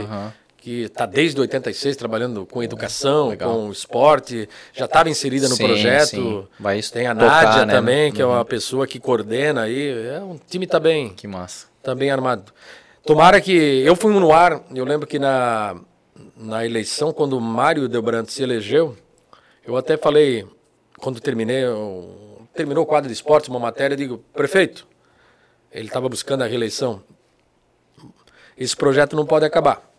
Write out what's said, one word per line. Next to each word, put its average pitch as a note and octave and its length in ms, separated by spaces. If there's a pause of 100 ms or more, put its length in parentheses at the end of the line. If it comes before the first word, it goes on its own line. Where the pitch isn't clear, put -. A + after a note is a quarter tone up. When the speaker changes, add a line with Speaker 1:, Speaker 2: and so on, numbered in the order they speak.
Speaker 1:
Aham. G#2 320 (240)
Speaker 2:
que A#2+ 320
tá - 160
desde C#3 340
oitenta B2+ 300
e G#2 60
seis C#3 200
trabalhando A2+ 520
com B2 160
educação, B2 680
Speaker 1:
Legal. G#2+ 240
Speaker 2:
com G#2+ 180
esporte, B2 760 (240)
já B2 140
tava D#3+ 240
inserida C3+ 360
no B2+ 80
Speaker 1:
Sim, A2+ 120
Speaker 2:
projeto. A#2 400
Speaker 1:
sim. G#2+ 400 (120)
Vai G2+ 220
Speaker 2:
Tem A#2+ 240
a A#2+ 80
Speaker 1:
tocar, A#2+ 320
Speaker 2:
Nádia A2 220
Speaker 1:
né? G#2+ 60
Speaker 2:
também, C3 380
que G#2+ 120
é - 20
uma B2 140
Speaker 1:
Uhum. A#2 60
Speaker 2:
pessoa B2+ 420
que B2+ 120
coordena A#2+ 600
aí. A#2+ 480
É, D3 100
um F#3+ 160 (140)
time F#3 160
tá F3 140
bem, D#3 300
Speaker 1:
Que G2 180
massa. F#2 400 (160)
Speaker 2:
tá C3 100
bem C3+ 160
armado. B2+ 420 (540)
Tomara E3 340
que, F3+ 120 (340)
eu E3 100
fui G#3+ 160
um G3+ 80
no E3 140
ar, E3 300 (100)
eu C3 100
lembro D3 220
que C#3+ 140
na, A#2+ 560 (600)
na A2 300
eleição, A#2 480
quando C#3 240
o - 20
Mário B2+ 480
Delbrando A2+ 440
se C#3+ 100
elegeu, A#2+ 560 (680)
eu A#2+ 140
até C#3 180
falei, D3 480 (540)
quando B2+ 220
terminei, B2 460
eu... G2 720 (160)
terminou D3+ 280
o D3 40
quadro D3 200
de A#2 60
esportes, D3 340
uma B2+ 120
matéria, A#2+ 340
eu C#3+ 60
digo, B2 240 (100)
"Prefeito", - 540 (840)
ele A2 160
tava B2+ 220
buscando C3 340
a A#2+ 40
reeleição, A2+ 560 (1500)
"esse B2+ 180
projeto C#3+ 400
não D3+ 100
pode D#3 200
acabar D3+ 360 (180)